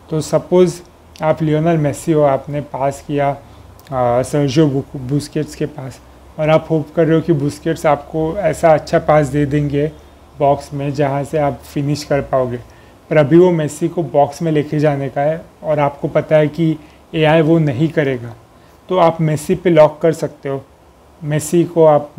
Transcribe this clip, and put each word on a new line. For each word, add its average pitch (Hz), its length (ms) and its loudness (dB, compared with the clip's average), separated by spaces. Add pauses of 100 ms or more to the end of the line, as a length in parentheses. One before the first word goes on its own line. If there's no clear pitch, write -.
(100)
तो 156 100 -2
suppose 170 600 2 (420)
आप 156 200 0
Lionel 156 340 0
Messi 147 360 -2
हो, 151 100 2
आपने 143 380 0
pass 135 460 -6
किया, 143 220 -2 (640)
आ, 123 300 0
सर्जियो 143 440 0
बु-, 139 300 -4
Busquets 143 580 -6
के 151 120 -6
पास, 131 340 -14 (380)
और 156 100 0
आप 156 220 4
hope 156 260 -2
कर 165 100 4
रहे 160 100 4
हो 156 60 2
कि 165 100 0
बुस्केट्स 151 540 -4
आपको 160 520 -2
ऐसा 160 360 2
अच्छा 160 240 0
pass 151 280 2
दे 147 200 -2
देंगे 147 440 -2 (480)
box 143 360 0
में 139 200 -6
जहाँ 139 300 -2
से 156 140 -4
आप 139 220 -2 (140)
finish 147 300 -4
कर 143 160 0
पाओगे, 127 360 -2 (540)
पर 165 60 2
अभी 151 220 6
वो 180 120 6
Messi 160 380 -2
को 170 140 -6
box 143 400 0
में 160 100 -2
लेके 147 260 -2
जाने 143 300 -2
का 143 120 -6
है 156 240 -2 (180)
और 156 160 -2
आपको 143 300 -2
पता 156 280 0
है 151 120 4
कि 156 300 -2 (360)
एआई 156 260 4
वो 165 180 4
नहीं 151 300 0
करेगा, 131 480 -4 (520)
तो 185 80 -2
आप 165 240 2
Messi 156 340 -2
पे 180 160 -2
lock 151 320 4
कर 165 100 2
सकते - 360 -8
हो। 139 160 -8 (600)
मेसी 151 400 0
को 165 200 2
आप 147 340 4